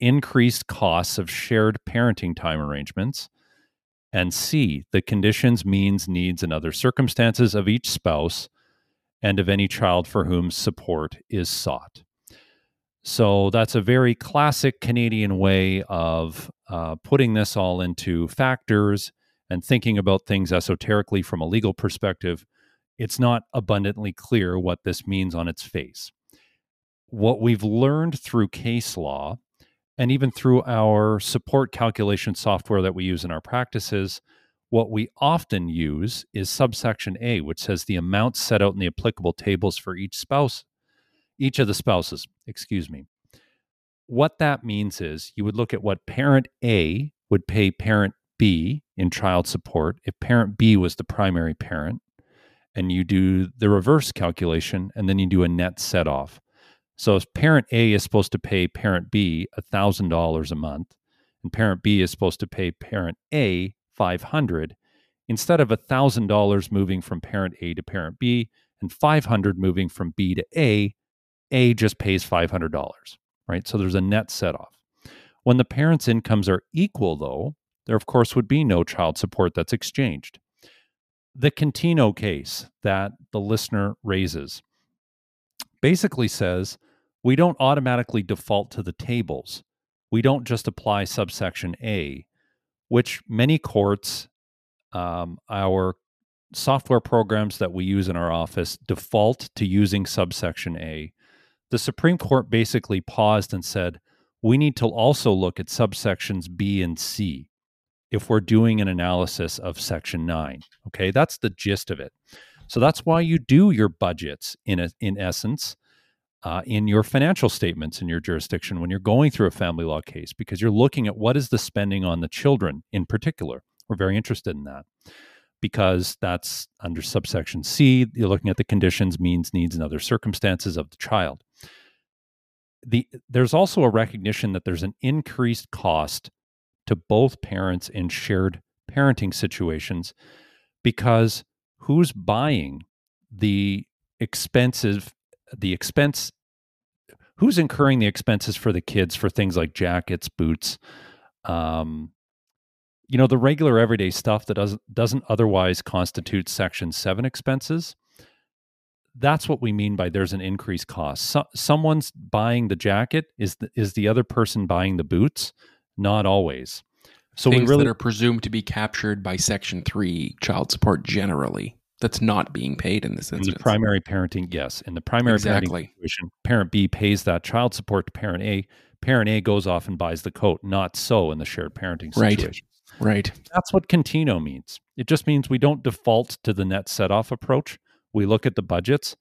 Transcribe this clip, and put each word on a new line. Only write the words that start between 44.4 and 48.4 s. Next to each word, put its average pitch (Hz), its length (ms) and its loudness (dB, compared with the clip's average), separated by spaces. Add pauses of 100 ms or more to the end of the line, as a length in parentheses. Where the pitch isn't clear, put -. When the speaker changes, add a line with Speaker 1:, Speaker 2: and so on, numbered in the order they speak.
Speaker 1:
means 104 380 -4
is 80 340 -8
you 104 80 -4
would 101 120 -2
look 117 180 -2
at 98 80 -2
what 98 240 -2
parent 135 420 4 (160)
A 107 500 2 (160)
would 95 180 0
pay 98 240 2
parent 104 420 0 (240)
B 101 460 2 (120)